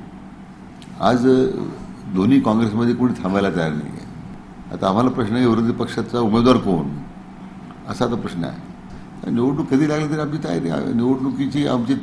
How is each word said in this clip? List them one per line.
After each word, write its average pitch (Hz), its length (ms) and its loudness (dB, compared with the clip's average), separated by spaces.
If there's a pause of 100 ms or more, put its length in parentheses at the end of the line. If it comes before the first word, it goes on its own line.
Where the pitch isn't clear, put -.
(1000)
आज 120 260 4 (880)
दोन्ही 113 240 6
काँग्रेसमध्ये 117 540 2
कोणी 120 300 0
थांबायला 98 260 2
तयार 82 200 0
नाही 76 200 -4
आहे. - 160 -12 (680)
आता 98 140 2
आम्हाला 113 200 4
प्रश्न 120 260 -2
आहे, 127 100 4
विरोधी 117 260 4
पक्षाचा - 480 -2
उमेदवार 117 380 6
कोण, 82 320 0 (1000)
असा 123 160 0
आता 117 100 0
प्रश्न 92 280 -4
आहे. - 880 -10
निवडणूक 143 360 2
कधी 143 220 4
लागली 151 200 0
तरी 151 100 -2
आमची 151 240 -2
तयारी, 147 500 -2
निवडणुकीची 131 760 0
आमची 127 360 2